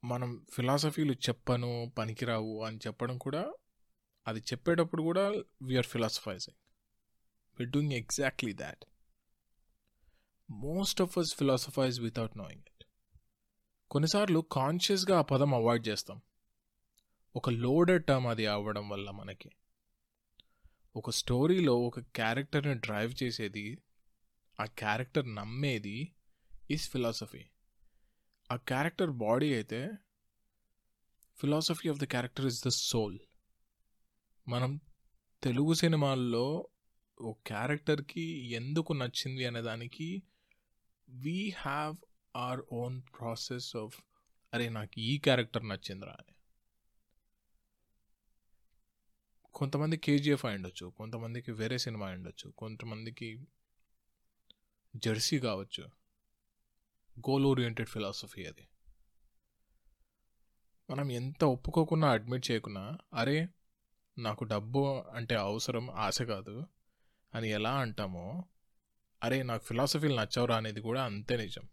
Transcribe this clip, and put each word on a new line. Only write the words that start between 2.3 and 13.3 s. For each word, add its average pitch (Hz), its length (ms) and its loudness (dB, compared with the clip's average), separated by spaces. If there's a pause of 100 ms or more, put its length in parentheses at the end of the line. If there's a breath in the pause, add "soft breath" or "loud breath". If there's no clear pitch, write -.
అని 110 140 -6
చెప్పడం 120 400 -4
కూడా, 160 360 -4 (720)
అది 110 120 -2
చెప్పేటప్పుడు 165 640 0
కూడా 180 260 4 (340)
we 131 60 -8
are 127 160 4
philosophizing. - 720 -2 (1040)
We're 123 120 -4
doing 139 320 2
exactly 131 580 -2
that. - 240 -10 (1800)
Most 185 340 0
of 180 100 4
us 175 180 0 (120)
philosophize 131 640 2
without 113 300 -2
knowing 82 280 -12
it. - 260 -20 (1040)